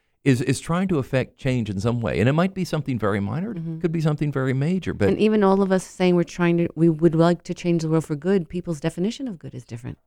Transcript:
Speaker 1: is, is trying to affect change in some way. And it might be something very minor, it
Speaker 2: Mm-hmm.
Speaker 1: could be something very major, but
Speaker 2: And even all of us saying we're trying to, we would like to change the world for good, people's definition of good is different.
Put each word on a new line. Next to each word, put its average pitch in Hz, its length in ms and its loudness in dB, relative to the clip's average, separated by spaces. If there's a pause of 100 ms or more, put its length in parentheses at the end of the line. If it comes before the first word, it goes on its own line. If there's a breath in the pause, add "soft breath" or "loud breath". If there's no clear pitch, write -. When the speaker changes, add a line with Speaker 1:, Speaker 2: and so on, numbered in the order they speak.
(240)
Speaker 1:
is, 131 180 4
is - 180 -2
trying 180 280 -2
to 185 100 0
affect 127 400 -4
change 123 320 -2
in 98 100 -4
some 117 220 -2
way. 73 180 -2
And 107 80 4
it 139 60 2
might 190 220 0
be 185 100 -4
something 143 320 -4
very 104 220 0
minor, 120 320 -4
it 175 80 -8
Speaker 2:
Mm-hmm. 160 200 -8
Speaker 1:
could 165 120 -2
be 165 100 -2
something 151 300 0
very 135 220 -2
major, 151 420 -2
but 98 140 4
Speaker 2:
And 196 100 0
even 214 240 4
all 196 180 4
of 190 100 0
us 185 120 0
saying 180 320 2
we're 170 80 4
trying 170 340 0
to, 170 160 0
we 165 160 4
would 160 240 4
like 165 300 4
to 180 100 -8
change 170 300 0
the 156 60 -4
world 160 160 2
for 156 100 -4
good, 170 340 0
people's 170 300 -6
definition 190 480 -4
of 190 100 -10
good 135 160 -16
is 113 120 -14
different. 120 420 -12